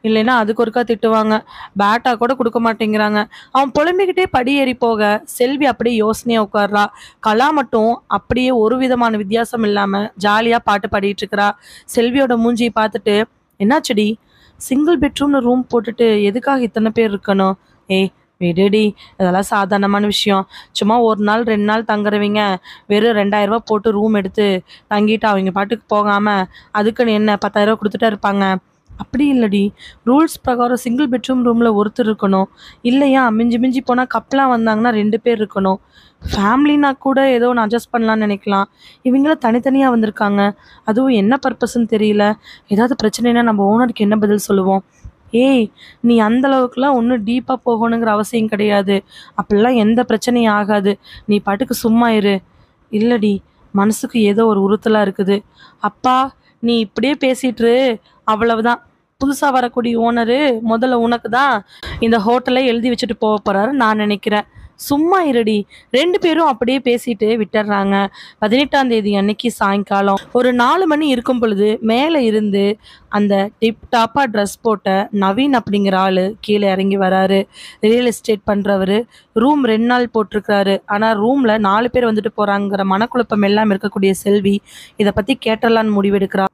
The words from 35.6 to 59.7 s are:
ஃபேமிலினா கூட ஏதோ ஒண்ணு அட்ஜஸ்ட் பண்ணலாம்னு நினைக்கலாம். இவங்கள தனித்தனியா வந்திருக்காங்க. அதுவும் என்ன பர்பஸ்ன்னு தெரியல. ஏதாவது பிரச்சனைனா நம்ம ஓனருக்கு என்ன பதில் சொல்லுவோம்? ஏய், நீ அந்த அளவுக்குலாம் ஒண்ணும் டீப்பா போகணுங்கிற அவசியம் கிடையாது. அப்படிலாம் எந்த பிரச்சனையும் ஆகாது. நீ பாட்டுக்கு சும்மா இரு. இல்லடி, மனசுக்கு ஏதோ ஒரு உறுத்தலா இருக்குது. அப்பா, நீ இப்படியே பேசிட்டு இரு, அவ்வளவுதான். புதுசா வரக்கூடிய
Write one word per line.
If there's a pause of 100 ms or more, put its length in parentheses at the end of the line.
ஃபேமிலினா
கூட
ஏதோ
ஒண்ணு
அட்ஜஸ்ட்
பண்ணலாம்னு
நினைக்கலாம். (380)
இவங்கள
தனித்தனியா
வந்திருக்காங்க. (280)
அதுவும்
என்ன
பர்பஸ்ன்னு
தெரியல. (340)
ஏதாவது
பிரச்சனைனா
நம்ம
ஓனருக்கு
என்ன
பதில்
சொல்லுவோம்? (480)
ஏய், (300)
நீ
அந்த
அளவுக்குலாம்
ஒண்ணும்
டீப்பா (100)
போகணுங்கிற
அவசியம்
கிடையாது. (340)
அப்படிலாம்
எந்த
பிரச்சனையும்
ஆகாது. (260)
நீ
பாட்டுக்கு
சும்மா
இரு. (500)
இல்லடி, (340)
மனசுக்கு
ஏதோ
ஒரு
உறுத்தலா
இருக்குது. (360)
அப்பா, (240)
நீ
இப்படியே
பேசிட்டு
இரு, (240)
அவ்வளவுதான். (420)
புதுசா
வரக்கூடிய